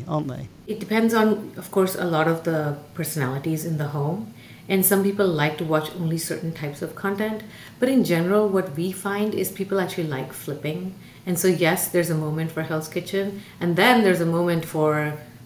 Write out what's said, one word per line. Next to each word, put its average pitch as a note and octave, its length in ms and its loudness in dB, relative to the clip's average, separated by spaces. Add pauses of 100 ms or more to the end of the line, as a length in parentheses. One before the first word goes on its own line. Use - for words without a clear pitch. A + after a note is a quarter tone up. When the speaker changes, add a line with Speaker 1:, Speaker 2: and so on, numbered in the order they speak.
Speaker 1:
aren't D3+ 200 -2
they? C3 200 -8 (180)
Speaker 2:
It G#3 140 -6
depends A3 340 2
on, G#3+ 420 2
of - 140 -12
course, F#3 240 2
a - 120 -4
lot D#3+ 220 2
of E3 180 0
the D3+ 320 0 (180)
personalities D3+ 680 -2
in E3 140 -2
the D3 120 -2
home. D#3 440 -4 (360)
And F#3+ 160 2
some G3 180 4
people G3 240 2
like D#3 300 0
to F3 80 -4
watch D#3 340 0
only E3 180 -2
certain E3 360 -6
types D3 280 -8
of D#3+ 140 -8
content. G#3+ 480 -4 (380)
But B3+ 80 2
in B3+ 160 6
general, F3 420 4
what F#3 300 0
we F3+ 160 -2
find G3+ 420 -2
is F#3+ 160 -2
people G3 300 -2
actually F3 260 -2
like C#3 240 -4
flipping. D#3+ 640 -6 (300)
And F3+ 120 0
so, F#3 120 4
yes, E3+ 400 2
there's F3 200 2
a E3 60 2
moment D#3 380 -2
for D#3+ 100 -2
Hell's D#3 240 -4
Kitchen, G3 540 -4 (180)
and E3+ 160 2
then A3+ 300 6
there's F3+ 160 4
a E3+ 40 2
moment E3+ 380 2
for D3+ 520 0 (300)